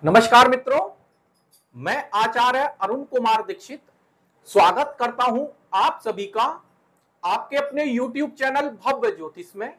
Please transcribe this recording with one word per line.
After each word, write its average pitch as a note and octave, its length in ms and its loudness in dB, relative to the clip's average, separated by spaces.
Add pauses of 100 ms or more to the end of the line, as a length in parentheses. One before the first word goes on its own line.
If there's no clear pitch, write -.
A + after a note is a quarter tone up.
नमस्कार A3+ 460 6
मित्रों, B3+ 300 0 (960)
मैं D3+ 220 -4 (180)
आचार्य B3 460 2 (200)
अरुण A3 240 -4
कुमार A3+ 380 0
दीक्षित F#3+ 380 -12 (680)
स्वागत G3 520 2
करता A#3+ 240 -2
हूं B3+ 200 0 (320)
आप C#4 280 0
सभी G3+ 220 -6
का A3 180 -2 (800)
आपके G#3+ 320 -4
अपने C#4+ 300 -2
YouTube B3+ 440 -4
चैनल C#4 380 -2 (160)
भव्य A#3+ 260 0
ज्योतिष E3 460 -12
में। A#3 220 -10